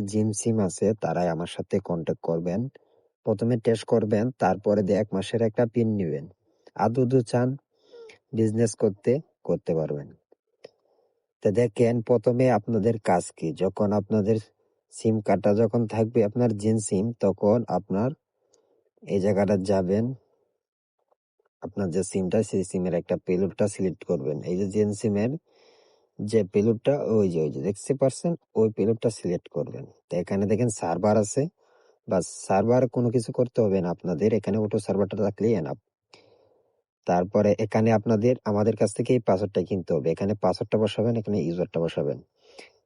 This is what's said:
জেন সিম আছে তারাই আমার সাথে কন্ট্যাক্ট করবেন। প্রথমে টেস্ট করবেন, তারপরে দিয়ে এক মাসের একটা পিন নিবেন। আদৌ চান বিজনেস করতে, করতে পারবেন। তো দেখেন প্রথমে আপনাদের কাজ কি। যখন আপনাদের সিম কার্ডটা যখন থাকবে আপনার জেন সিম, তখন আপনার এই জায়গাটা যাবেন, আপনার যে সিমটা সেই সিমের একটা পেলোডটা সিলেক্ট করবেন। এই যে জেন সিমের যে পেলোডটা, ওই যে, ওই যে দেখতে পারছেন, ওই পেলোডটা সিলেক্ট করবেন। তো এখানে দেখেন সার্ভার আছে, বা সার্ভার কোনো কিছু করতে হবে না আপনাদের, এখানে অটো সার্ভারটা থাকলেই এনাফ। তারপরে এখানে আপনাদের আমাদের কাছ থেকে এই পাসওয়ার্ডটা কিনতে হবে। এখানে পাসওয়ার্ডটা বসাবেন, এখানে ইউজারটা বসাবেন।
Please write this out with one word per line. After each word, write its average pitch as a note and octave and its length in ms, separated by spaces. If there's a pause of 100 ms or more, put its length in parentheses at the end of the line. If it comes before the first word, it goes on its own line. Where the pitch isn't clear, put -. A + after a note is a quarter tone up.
(120)
জেন G#2+ 180 (100)
সিম A2+ 180 (100)
আছে G2 200 (140)
তারাই E2+ 340
আমার E2+ 200
সাথে - 200 (140)
কন্ট্যাক্ট E2+ 400
করবেন। E2+ 300 (680)
প্রথমে A#2 300 (100)
টেস্ট A#2 180 (100)
করবেন, G#2+ 320 (180)
তারপরে G2+ 440
দিয়ে G2 140
এক G#2 140
মাসের A2 340
একটা A#2+ 140 (100)
পিন A#2 140 (120)
নিবেন। D#2 260 (600)
আদৌ A#2+ 180 (280)
চান B2+ 180 (880)
বিজনেস A2 340 (100)
করতে, G#2+ 300 (360)
করতে F2 320
পারবেন। D2 280 (1400)
তো - 40 (120)
দেখেন A#2+ 360 (140)
প্রথমে B2 360 (120)
আপনাদের G#2+ 380 (140)
কাজ F2 140 (140)
কি। E2 100 (160)
যখন G2 240 (120)
আপনাদের G#2+ 380 (560)
সিম A2 220 (120)
কার্ডটা G2 240 (100)
যখন A#2 200 (120)
থাকবে A2+ 260 (100)
আপনার A#2+ 220 (100)
জেন A2 160 (100)
সিম, G2 180 (140)
তখন G#2 380 (200)
আপনার G2 320 (920)
এই G2+ 220
জায়গাটা G2+ 300 (140)
যাবেন, G2 360 (1600)
আপনার - 320
যে F#3+ 60 (100)
সিমটা F#2+ 280 (100)
সেই G2 200
সিমের F2+ 320
একটা - 140 (100)
পেলোডটা F#2 480
সিলেক্ট F#2 360
করবেন। D2 280 (120)
এই F2+ 100
যে G#2 60 (100)
জেন G#2 240
সিমের G3+ 340 (840)
যে G#2+ 220 (120)
পেলোডটা, A2 400 (240)
ওই G2+ 160
যে, E2 120
ওই D2 100
যে - 120
দেখতে G#2 340
পারছেন, C#3 300 (280)
ওই A2 80 (100)
পেলোডটা A2 400
সিলেক্ট F2 380
করবেন। - 300 (220)
তো - 140
এখানে G2 300
দেখেন A2+ 180 (100)
সার্ভার F#2 440
আছে, C3 200 (640)
বা F#2+ 100 (280)
সার্ভার A2 360 (140)
কোনো B2 200
কিছু A#2+ 160
করতে B2 300
হবে G2 200
না F2 140
আপনাদের, F2+ 340 (100)
এখানে G2+ 240
অটো G#2+ 220
সার্ভারটা G2 300 (120)
থাকলেই G2+ 320
এনাফ। C#2 200 (1300)
তারপরে F#2+ 420 (160)
এখানে A2 240 (100)
আপনাদের A#2 360 (160)
আমাদের G#2 240
কাছ G#2+ 220
থেকে C3+ 200
এই A#2+ 100
পাসওয়ার্ডটা G2 400
কিনতে - 280
হবে। D2+ 200
এখানে G2 180 (100)
পাসওয়ার্ডটা F#2+ 400
বসাবেন, A2 380
এখানে G#2 160 (100)
ইউজারটা E2+ 380
বসাবেন। C#2+ 340 (640)